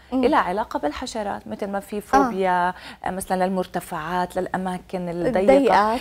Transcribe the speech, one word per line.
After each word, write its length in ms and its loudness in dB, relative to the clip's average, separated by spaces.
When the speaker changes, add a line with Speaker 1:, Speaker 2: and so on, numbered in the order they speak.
Speaker 1:
مم. 120 2
Speaker 2:
إلها 140 4
علاقة 400 -2
بالحشرات، 720 -6
مثل 180 -8
ما 140 -4
في 160 -10
Speaker 1:
آه. 40 -4
Speaker 2:
فوبيا، 680 2
آه، 60 -4
مثلا 360 -2
للمرتفعات، 920 -2
للأماكن 720 -4
الضيقة. 320 0
Speaker 1:
الضيقة، 600 6